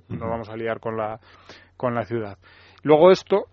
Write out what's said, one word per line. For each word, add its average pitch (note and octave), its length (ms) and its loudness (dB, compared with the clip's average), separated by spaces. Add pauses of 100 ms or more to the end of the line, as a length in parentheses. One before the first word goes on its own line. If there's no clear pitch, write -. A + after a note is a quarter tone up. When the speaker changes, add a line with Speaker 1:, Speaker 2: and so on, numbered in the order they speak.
Speaker 1:
nos - 100 -10
Speaker 2:
Ujú. A#2 100 -8
Speaker 1:
vamos A2+ 200 -10
a A2 80 -14
liar A2+ 220 -6
con A2+ 180 -8
la, A2 220 -8 (580)
con A#2+ 180 -4
la A#2 80 -4
ciudad. G#2+ 340 -10 (460)
Luego D3+ 280 8
esto, F#3+ 420 0